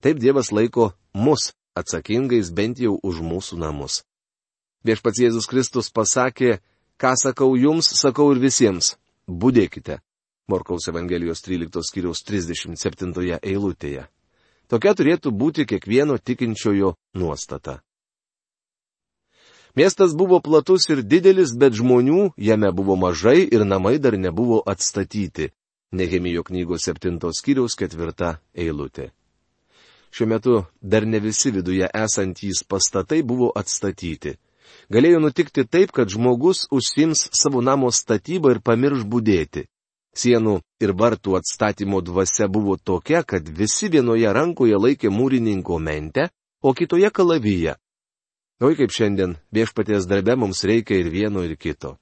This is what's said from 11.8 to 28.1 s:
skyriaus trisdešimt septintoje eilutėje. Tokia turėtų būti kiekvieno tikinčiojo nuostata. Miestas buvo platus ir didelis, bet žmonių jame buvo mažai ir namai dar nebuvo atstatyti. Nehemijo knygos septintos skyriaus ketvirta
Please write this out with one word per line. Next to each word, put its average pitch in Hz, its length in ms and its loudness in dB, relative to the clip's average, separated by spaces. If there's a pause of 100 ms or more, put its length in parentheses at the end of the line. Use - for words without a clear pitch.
skyriaus 87 320 -6
trisdešimt 85 560 -8
septintoje 90 640 -6
eilutėje. 87 640 -6 (600)
Tokia 180 260 2
turėtų 156 400 0
būti 143 320 -2
kiekvieno 117 520 -2
tikinčiojo 104 760 -2 (200)
nuostata. 71 680 -8 (1900)
Miestas 180 400 4
buvo 180 260 4
platus 160 480 2
ir 143 140 2
didelis, 175 560 4
bet 135 140 6
žmonių 127 640 4
jame 107 340 2
buvo 95 260 0
mažai 92 540 4
ir 110 140 4
namai 98 340 2
dar 135 180 2
nebuvo 98 480 0
atstatyti. 95 880 -6 (420)
Nehemijo 87 520 -2
knygos 87 420 -6
septintos 85 560 -6
skyriaus 131 320 0
ketvirta 82 640 -6 (160)